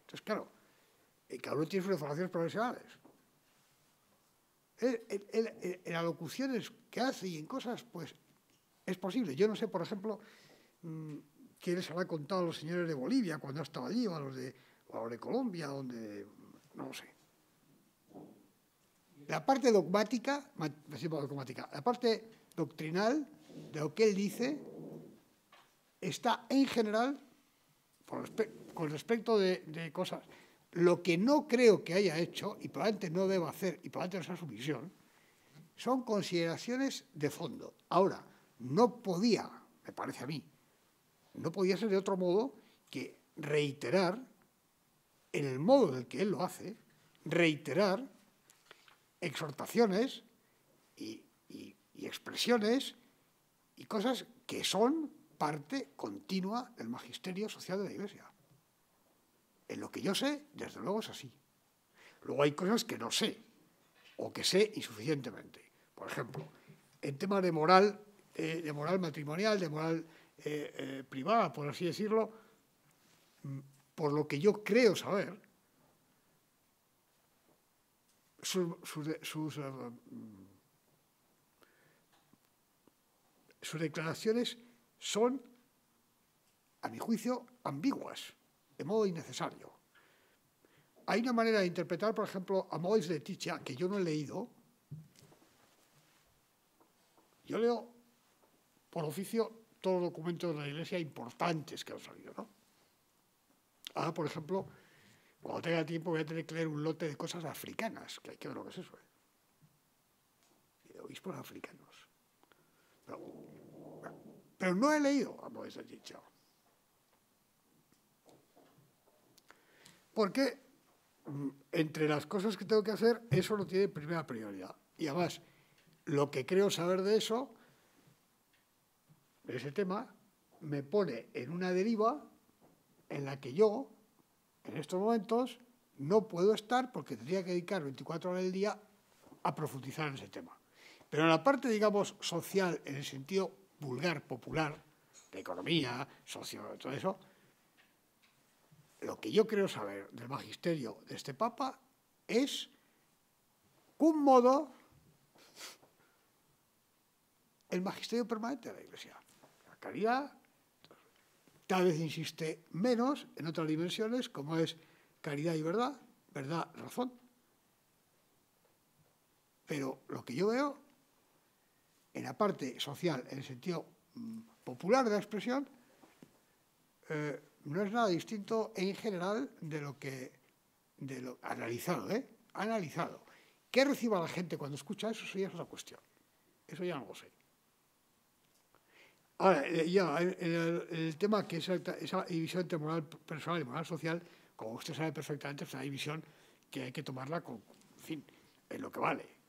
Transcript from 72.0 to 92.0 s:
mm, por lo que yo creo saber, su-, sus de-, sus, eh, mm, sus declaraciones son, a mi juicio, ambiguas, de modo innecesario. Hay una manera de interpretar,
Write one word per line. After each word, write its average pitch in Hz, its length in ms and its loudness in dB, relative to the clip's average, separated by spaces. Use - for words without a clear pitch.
mm, 139 140 -8
por 147 180 2
lo 147 140 2
que 143 140 -2
yo 202 240 6
creo 208 320 8
saber, 175 440 -2
su-, 175 400 0
sus 151 240 -6
de-, 156 160 -4
sus, 156 360 -4
eh, 151 40 -6
mm, 117 840 -12
sus - 180 -6
declaraciones 165 800 0
son, 247 420 2
a - 80 -8
mi 113 100 -10
juicio, 240 480 -2
ambiguas, - 720 -4
de - 80 -6
modo 214 180 4
innecesario. 160 640 -4
Hay 190 160 2
una 240 140 0
manera 226 260 4
de 185 60 4
interpretar, 175 480 -2